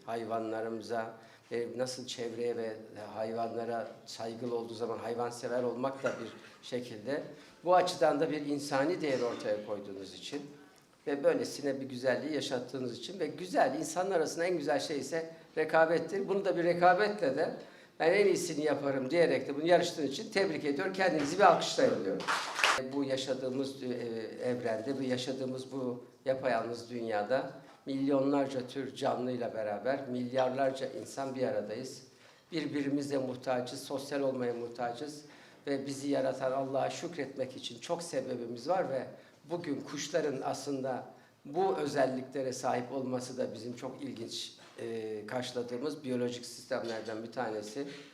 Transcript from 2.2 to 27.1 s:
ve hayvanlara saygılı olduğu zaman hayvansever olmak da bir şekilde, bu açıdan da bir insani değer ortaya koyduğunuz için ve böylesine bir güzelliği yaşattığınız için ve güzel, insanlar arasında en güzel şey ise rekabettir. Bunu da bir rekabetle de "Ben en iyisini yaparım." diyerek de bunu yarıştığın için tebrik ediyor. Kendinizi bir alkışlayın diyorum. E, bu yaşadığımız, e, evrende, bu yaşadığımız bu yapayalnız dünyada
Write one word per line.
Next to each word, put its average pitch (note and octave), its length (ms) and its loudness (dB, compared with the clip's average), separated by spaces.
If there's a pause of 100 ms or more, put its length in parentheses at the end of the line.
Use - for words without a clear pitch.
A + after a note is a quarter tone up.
ve A2 200 -4 (380)
hayvanlara A2+ 760 -2 (140)
saygılı A#2 500 -4
olduğu A2+ 180 -4
zaman A2 240 -2
hayvansever A#2 640 -2
olmak B2 400 -2
da A#2+ 100 0 (100)
bir - 440 -14
şekilde, A#2 560 -4 (400)
bu F3 120 6
açıdan D#3+ 440 6
da D3+ 120 2
bir D3+ 140 -2
insani D3 560 0
değer C3+ 200 2
ortaya G#2+ 440 0
koyduğunuz G2 480 -8
için C#3+ 280 -8 (640)
ve C#3+ 160 0
böylesine C#3 580 2
bir B2 80 -6
güzelliği B2 440 0
yaşattığınız B2+ 640 -2
için F#3 200 -8
ve D#3+ 80 0
güzel, F3+ 520 2
insanlar F3+ 360 0
arasında D#3 300 2
en F3+ 120 2
güzel C#3+ 220 2
şey D3 200 -2
ise E3 360 -4 (220)
rekabettir. D#3+ 720 4
Bunu G3 180 2
da E3+ 120 4
bir E3+ 60 4
rekabetle F3+ 720 6
de E3 180 0 (440)
"Ben E3 140 6
en G3+ 120 8
iyisini D#3 400 2
yaparım." C#3 440 2
diyerek E3 380 4
de C#3+ 80 -2
bunu D3+ 120 0
yarıştığın D#3+ 400 6
için G#3+ 240 -6
tebrik D#3 340 2
ediyor. F#3 280 0
Kendinizi D#3+ 440 2
bir G3+ 60 8
alkışlayın - 640 6
diyorum. - 180 0 (560)
E, B2+ 140 -4
bu C#3+ 100 0
yaşadığımız, C3+ 800 -2
e, B2+ 40 -4 (560)
evrende, A#2 540 0
bu C#3 60 -2
yaşadığımız B2+ 680 -2
bu B2 320 -4 (220)
yapayalnız A#2+ 640 0
dünyada A2+ 640 0 (340)